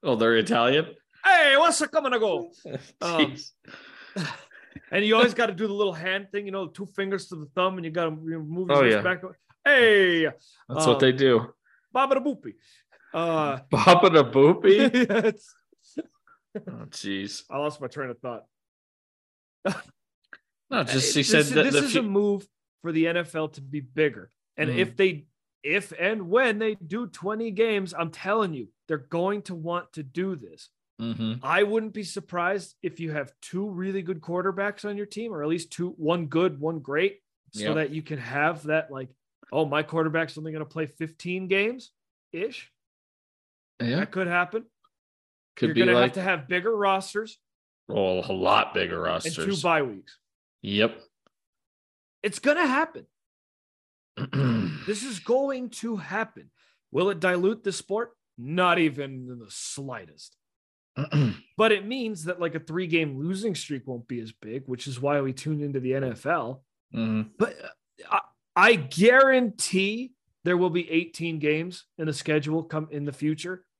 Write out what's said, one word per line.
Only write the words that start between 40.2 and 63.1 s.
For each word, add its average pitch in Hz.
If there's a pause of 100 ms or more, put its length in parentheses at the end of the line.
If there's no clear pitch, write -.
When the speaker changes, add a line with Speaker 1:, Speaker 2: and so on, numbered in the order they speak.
Speaker 2:
only 156
gonna 156
play 156
fifteen 180
games-ish." - (1080)
Speaker 1:
Yeah. 120
Speaker 2:
That 196
could 180
happen. 180 (920)
Speaker 1:
Could 120
Speaker 2:
You're -
Speaker 1:
be 117
Speaker 2:
gonna -
Speaker 1:
like 120
Speaker 2:
have 123
to 190
have 170
bigger 180
rosters 202 (480)
Speaker 1:
Well, 95
a 101
lot 95
bigger 87
Speaker 2:
and 85
two 160 (140)
Speaker 1:
rosters. 175
Speaker 2:
bye 165
weeks. 104 (440)
Speaker 1:
Yep. 107 (1200)
Speaker 2:
It's -
gonna 302
happen. 285 (1080)
Speaker 1:
<clears throat> 117
Speaker 2:
This 202
is 247
going 254 (100)
to 226
happen. 190 (400)
Will 180
it 170
dilute 185
the 196
sport? 226 (260)
Not 170
even 135
in 123
the 107
slightest. 113 (600)
Speaker 1:
<clears throat> 131
Speaker 2:
But 220
it 196
means 220
that, 175
like, 165
a 151
three-game 160